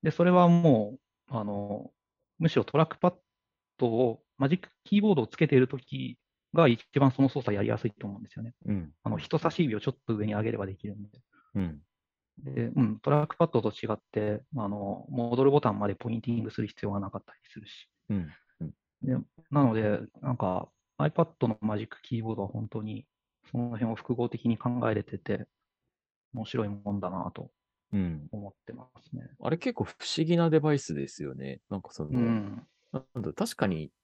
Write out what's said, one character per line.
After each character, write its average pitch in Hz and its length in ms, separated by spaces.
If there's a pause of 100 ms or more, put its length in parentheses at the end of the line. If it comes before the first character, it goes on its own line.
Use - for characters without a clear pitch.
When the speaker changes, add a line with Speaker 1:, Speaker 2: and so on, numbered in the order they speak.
Speaker 1:
で、 151 80
そ 170 140
れ 175 60
は 180 180
も 139 460 (360)
う、 135 60
あ 107 80
の、 101 460 (480)
む 165 100
し - 80
ろ 117 80
ト - 140
ラ 160 80
ッ - 20
ク - 100
パ 180 100
ッ 180 60 (640)
ド 131 80
を、 117 360 (160)
マ 135 100
ジ 175 80
ッ - 40
ク - 80 (160)
キ 202 140
ー 202 40
ボ 208 100
ー - 20
ド 135 80
を 110 40
つ - 100
け 160 100
て 143 80
い 127 60
る 131 80
時 131 500 (340)
が 165 140
一 117 160 (160)
番 135 140
そ - 100
の 135 60
操 131 140
作 104 120
や 101 80
り 107 60
や 113 100
す - 80
い 104 60
と - 160
思 101 80
う - 40
ん - 40
で - 60
す - 80
よ 113 40
ね。 117 120 (120)
Speaker 2:
う 107 60
ん。 85 180 (140)
Speaker 1:
あ 110 60
の、 107 80
人 151 200
差 160 120
し 180 120
指 117 140
を 104 40
ち - 80
ょ 131 40
っ - 140
と 113 100
上 104 100
に 107 60
上 104 100
げ 110 100
れ 107 60
ば 98 80
で 98 80
き - 140
る 101 80
ん 104 80
で。 104 60 (440)
Speaker 2:
う 101 60
ん。 82 180 (600)
Speaker 1:
で、 135 360
う 139 80
ん、 107 160
ト - 120
ラ 147 120
ッ 151 40
ク - 100
パ 170 80
ッ 160 80
ド 113 100
と 107 80
違 - 220
っ 104 60 (120)
て、 104 320 (140)
あ 107 120
の、 101 420
戻 120 340
る 139 60
ボ 147 100
タ 120 100
ン 101 80
ま 104 80
で 101 80
ポ 117 160
イ 117 60
ン 113 40
テ 117 120
ィ 117 80
ン - 20
グ 110 80
す - 100
る 107 60
必 - 200
要 101 40
が 101 80
な 98 120
か - 80
っ - 60
た - 80
り - 120
す - 160
る 104 80
し。 - 200 (220)
Speaker 2:
う 107 40
ん。 85 160 (300)
う 82 40
ん。 73 100 (280)
Speaker 1:
で、 135 140 (340)
な 143 140
の 113 100
で、 107 260 (200)
な 135 120
ん 120 40
か、 92 320 (300)
iPad 151 500
の 110 120
マ 107 180
ジ 110 60
ッ - 40
ク - 140
キ 117 180
ー 110 40
ボ 113 80
ー 107 40
ド 101 60
は 98 60
本 107 200
当 110 140
に、 107 240 (440)
そ 123 80
の 120 120
辺 117 160
を 113 80
複 120 200
合 120 140
的 - 200
に 117 80
考 123 140 (200)
え 107 40
れ 104 80
て - 160
て、 - 280 (880)
面 113 120
白 120 180
い 104 40
も 101 240
ん 101 80
だ 95 100
な - 240
と - 160 (420)
Speaker 2:
う 101 60
ん。 80 320
Speaker 1:
思 101 180
っ - 40 (140)
て - 60
ま - 160 (140)
す - 120
ね。 123 140 (120)
Speaker 2:
あ - 100
れ 165 80
結 240 160
構 - 100
不 - 120 (200)
思 160 80
議 170 120
な 170 120
デ 156 120
バ 151 120
イ 143 60
ス - 160
で 69 140
す - 140
よ 67 120
ね。 67 340
な 98 100
ん 90 40
か - 100
そ - 120
の、 76 60
Speaker 1:
う 123 120
ん。 107 440 (260)
Speaker 2:
な 135 80
ん - 40 (100)
だ 120 80
ろ 78 80
う、 73 40
確 - 220
か 117 100
に 80 240 (140)